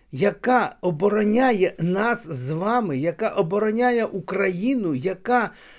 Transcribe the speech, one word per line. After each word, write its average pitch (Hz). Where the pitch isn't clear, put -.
яка 202
обороняє 208
нас 196
з 131
вами, 185
яка 165
обороняє 214
Україну, 190
яка, 190